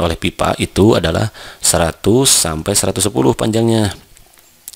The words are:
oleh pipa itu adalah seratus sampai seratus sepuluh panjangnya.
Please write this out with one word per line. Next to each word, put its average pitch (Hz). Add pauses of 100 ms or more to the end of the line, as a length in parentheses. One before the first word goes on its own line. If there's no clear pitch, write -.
oleh 85
pipa -
itu 107
adalah 101 (320)
seratus 98
sampai 80
seratus 95
sepuluh 127
panjangnya. 113 (840)